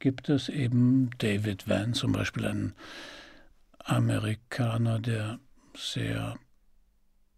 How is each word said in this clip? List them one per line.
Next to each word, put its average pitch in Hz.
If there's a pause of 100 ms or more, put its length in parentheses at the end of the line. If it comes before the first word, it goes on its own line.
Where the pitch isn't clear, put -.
gibt 127
es 139
eben 123
David 104
Vann, 104
zum 110
Beispiel 104
ein - (1040)
Amerikaner, 113
der 113 (360)
sehr - (1000)